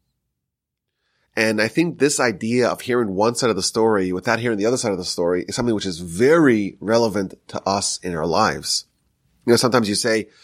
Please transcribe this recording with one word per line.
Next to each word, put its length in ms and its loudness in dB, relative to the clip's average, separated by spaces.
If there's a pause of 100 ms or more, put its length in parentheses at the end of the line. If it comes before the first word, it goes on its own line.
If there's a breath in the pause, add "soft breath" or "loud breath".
(1400)
And 260 2
I 60 2
think 320 -2
this 200 2
idea 500 2
of 120 -4
hearing 320 -2
one 220 0
side 140 0
of 80 0
the 60 -4
story 500 0
without 260 -2
hearing 180 -2
the 80 -2
other 120 0
side 140 -2
of 60 -2
the 80 -8
story 420 -2
is 80 -10
something 200 0
which 100 -4
is 140 -6
very 800 2
relevant 560 0 (140)
to 180 -10
us 360 -2
in 120 -6
our 100 -4
lives. 600 -2 (600)
You 60 4
know, 60 6
sometimes 320 2
you 60 0
say, 320 -2 (160 loud breath)